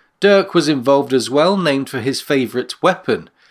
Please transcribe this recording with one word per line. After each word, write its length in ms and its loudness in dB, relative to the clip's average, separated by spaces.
Dirk 320 2
was 160 2
involved 460 2
as 160 0
well, 260 2
named 320 -2
for 120 -8
his 200 -4
favourite 640 -4
weapon. 480 -2